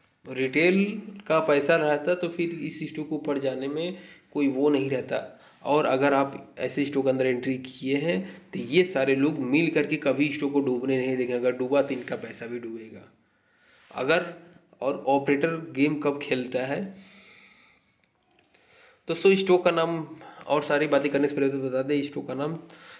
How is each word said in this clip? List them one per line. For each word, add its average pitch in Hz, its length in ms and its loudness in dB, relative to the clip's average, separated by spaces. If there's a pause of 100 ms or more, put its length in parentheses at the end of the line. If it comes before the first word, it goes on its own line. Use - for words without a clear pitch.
(280)
रिटेल 156 760 2 (240)
का 160 140 4
पैसा 151 360 4
रहता 151 380 2
तो 175 140 -2
फिर 165 220 -4
इस 156 420 -8
स्टॉक 151 160 -8
को 156 80 -4
ऊपर 143 220 -4
जाने 131 300 -4
में 165 300 -6 (340)
कोई 147 160 2
वो 135 220 2
नहीं 135 200 2
रहता। - 500 -6 (240)
और 147 220 2
अगर 135 260 2
आप 139 460 -2
ऐसे 131 260 -2
स्टॉक 135 200 0
के 135 60 4
अंदर 131 160 2
एंट्री 127 320 0
किए 131 380 -4
हैं 175 460 -2 (100)
तो 98 60 -8
ये 135 260 4
सारे 135 300 2
लोग 147 240 2
मिल 143 320 2
करके 151 260 0
कभी 139 360 0
स्टॉक 139 200 -4
को 143 80 2
डूबने 131 380 0
नहीं 127 180 -2
देंगे, 123 160 -2
अगर 123 200 0
डूबा 127 300 2
तो 127 120 -6
इनका 120 220 -8
पैसा 113 300 -12
भी 120 120 -8
डूबेगा। 113 540 -14 (840)
अगर, 170 400 0 (460)
और 139 260 -2
operator 139 420 4
गेम 151 520 0
कब 143 220 -2
खेलता 127 440 -2
है, 175 300 -6 (2000)
तो 165 60 -2
सो 196 220 6
स्टॉक 185 280 4
का 175 60 4
नाम 165 360 0 (400)
और 143 160 2
सारी 147 240 2
बातें 143 260 2
करने 143 160 2
से 147 60 -8
पहले 139 140 2
तो 135 100 -4
बता 131 240 -2
दें 143 200 0
स्टॉक 139 260 -8
का 131 60 -8
नाम। 156 240 -6 (420)